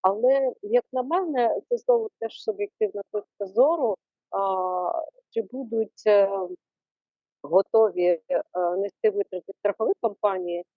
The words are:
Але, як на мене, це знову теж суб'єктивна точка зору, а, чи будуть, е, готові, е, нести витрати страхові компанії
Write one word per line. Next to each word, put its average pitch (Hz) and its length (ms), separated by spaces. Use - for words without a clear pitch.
Але, 247 500
як 226 300
на 254 100
мене, 277 680
це 240 80
знову 233 320
теж - 240
суб'єктивна 202 600
точка 202 340
зору, 247 480
а, 185 720
чи 226 120
будуть, 226 640
е, 202 240
готові, 180 760
е, 175 100
нести 202 340
витрати 190 480
страхові 220 420
компанії 185 640